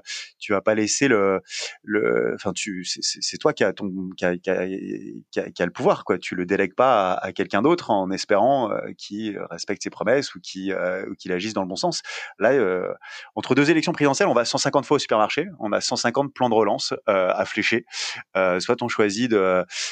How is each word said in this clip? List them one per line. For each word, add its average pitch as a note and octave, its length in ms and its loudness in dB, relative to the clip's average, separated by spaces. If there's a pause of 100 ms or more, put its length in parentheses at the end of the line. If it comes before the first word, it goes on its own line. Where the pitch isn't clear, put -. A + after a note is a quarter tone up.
(400)
tu - 140 -4
vas G2 80 2
pas A2 140 2
laisser A2 320 0
le, G2 340 2 (420)
le, A2+ 520 0
enfin, G2+ 180 -4
tu, F#2 320 -6
c'est, - 180 -8
c'est, - 180 -4
c'est - 160 -6
toi D3+ 160 0
qui B2+ 100 0
as G#2+ 40 4
a F#2 60 0
ton, G2 180 -6 (260)
qui F#2+ 80 -2
a, F2+ 120 2
qui F#2+ 120 -8
a, F#2 160 0
qui G2 760 -8
a, F#2+ 120 -4
qui - 100 -4
a F2 40 2
le F2 60 -2
pouvoir, D#3 320 0
quoi. F#2 140 0
Tu - 180 -8
le F2+ 100 -2
délègues F#2+ 300 0
pas G#2+ 380 4
à, - 140 -4
à F#2+ 40 -6
quelqu'un G2 300 0
d'autre E3 300 2
en F#2+ 200 0
espérant, G#2+ 600 2
euh, - 260 -4
qu'il G#2 420 -8 (120)
respecte E2+ 320 -8
ses G2+ 60 -6
promesses B2 460 0
ou F#2 40 -16
qu'il, F#2+ 340 -6
euh, F#2 360 -2
ou - 60 -10
qu'il - 160 -8
agisse F#2+ 220 -2
dans G#2 80 -2
le F#2+ 60 -2
bon F#2 80 -8
sens. E3+ 260 -2 (380)
Là, A2 120 6
euh, F#2 420 2 (420)
entre G#2+ 200 0
deux C#3+ 140 4
élections E3 220 4
présidentielles, C#3+ 380 2
on C3+ 40 4
va A#2 120 4
cent - 120 -2
cinquante C#3 280 2
fois D3+ 100 4
au C3+ 40 4
supermarché, A2 480 2 (120)
on G#2+ 120 -2
a G2 100 0
cent - 140 -2
cinquante C#3 380 0
plans B2+ 160 2
de A2 60 4
relance, A2 380 2 (140)
euh, F#2+ 220 4
à G2 160 2
flécher. A2+ 400 0 (500)
Euh, F#2 240 4
soit A#2+ 220 0
on A#2+ 60 -2
choisit A2 420 0
de, F#2 340 4 (280)